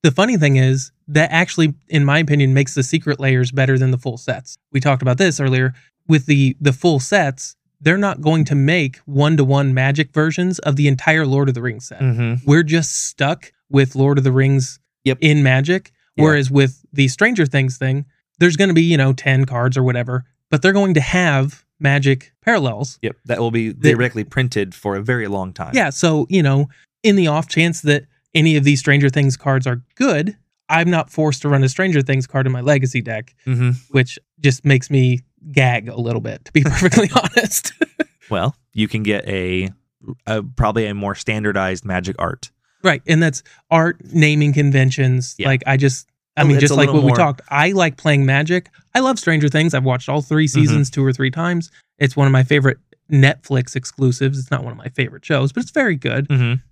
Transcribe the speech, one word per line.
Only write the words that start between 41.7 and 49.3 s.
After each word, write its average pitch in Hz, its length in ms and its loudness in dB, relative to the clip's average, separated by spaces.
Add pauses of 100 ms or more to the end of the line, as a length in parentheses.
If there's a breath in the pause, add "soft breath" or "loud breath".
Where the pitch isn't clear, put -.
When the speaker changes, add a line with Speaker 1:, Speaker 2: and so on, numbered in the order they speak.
Speaker 2:
Magic 92 340 -6
art. - 320 -6 (320)
Speaker 1:
Right. 151 240 0
And 165 160 2
that's 156 200 -2 (280 soft breath)
art, 165 300 0 (120)
naming 151 420 2
conventions. 131 840 0
Speaker 2:
Yeah. - 100 -2
Speaker 1:
Like, 131 180 0
I 135 100 0
just, 135 320 -2 (280)
I 151 60 0
Speaker 2:
Oh, 143 40 4
Speaker 1:
mean, 139 100 4
Speaker 2:
it's 139 60 4
Speaker 1:
just 147 100 2
Speaker 2:
a 139 40 0
Speaker 1:
like 143 100 4
Speaker 2:
little 143 160 2
Speaker 1:
what - 20 2
we 143 60 4
Speaker 2:
more 123 60 2
Speaker 1:
talked, 147 340 0
I 151 220 0
like 170 260 0
playing 143 260 2
Magic. 156 460 -2 (240 soft breath)
I 247 60 2
love 262 180 0
Stranger 151 300 0